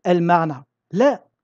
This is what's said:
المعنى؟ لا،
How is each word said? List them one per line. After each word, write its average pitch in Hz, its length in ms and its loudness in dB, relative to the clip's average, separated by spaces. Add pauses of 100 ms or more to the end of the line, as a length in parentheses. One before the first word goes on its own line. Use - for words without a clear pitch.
المعنى؟ 170 580 0 (280)
لا، 240 300 0 (220)